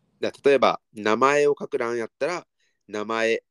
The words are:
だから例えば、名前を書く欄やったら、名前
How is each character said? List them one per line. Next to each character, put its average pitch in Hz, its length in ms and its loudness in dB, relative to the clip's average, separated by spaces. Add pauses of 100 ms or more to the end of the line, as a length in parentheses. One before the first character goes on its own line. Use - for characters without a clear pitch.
(200)
だ 104 120 -4
か - 100 -20
ら 139 80 4
例 139 60 6
え - 20 2
ば、 101 220 2 (120)
名 107 240 0
前 143 300 2
を 147 100 2
書 - 120 -12
く 139 100 -6
欄 120 180 -4
や 117 100 -6
っ - 120 -20
た 135 80 -2
ら、 170 200 -8 (420)
名 104 160 -8
前 113 460 -2